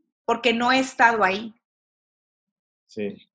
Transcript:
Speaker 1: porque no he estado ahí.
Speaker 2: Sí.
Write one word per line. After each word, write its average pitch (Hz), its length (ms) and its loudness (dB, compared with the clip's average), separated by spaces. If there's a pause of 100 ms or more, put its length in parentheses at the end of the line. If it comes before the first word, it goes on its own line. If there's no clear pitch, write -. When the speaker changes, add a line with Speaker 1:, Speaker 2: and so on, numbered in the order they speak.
(240)
Speaker 1:
porque 233 300 -2
no 240 180 0
he 262 60 2
estado 233 460 2
ahí. 208 300 -2 (1300)
Speaker 2:
Sí. 202 480 -12